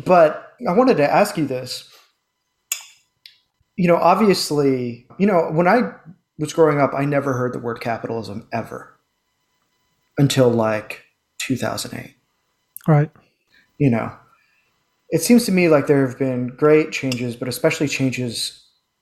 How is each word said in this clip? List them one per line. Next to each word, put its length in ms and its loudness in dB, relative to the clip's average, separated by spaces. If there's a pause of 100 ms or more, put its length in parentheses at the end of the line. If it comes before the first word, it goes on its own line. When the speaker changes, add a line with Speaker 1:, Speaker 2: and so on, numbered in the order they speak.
Speaker 1:
But 480 4 (160)
I 60 0
wanted 240 4
to 120 2
ask 280 2
you 80 -2
this. 420 -8 (1900)
You 120 2
know, 80 4
obviously, 1080 0 (120)
you 80 2
know, 240 2
when 160 0
I 240 2 (480)
was 140 -6
growing 260 4
up, 140 2
I 140 -4
never 260 -2
heard 220 -4
the 40 -8
word 220 -8
capitalism 720 -8
ever 380 -10 (1300)
until, 320 4
like, 520 -4 (360)
two 180 -6
thousand 420 -8
eight. 160 -18 (720)
Speaker 2:
Right. 240 2 (680)
Speaker 1:
You 120 2
know, 220 -4 (1000)
it 120 -2
seems 240 4
to 60 -2
me 160 4
like 200 4
there 180 4
have 120 -8
been 380 -4
great 360 4
changes, 420 -6
but 140 -8
especially 400 -2
changes 760 -6 (380)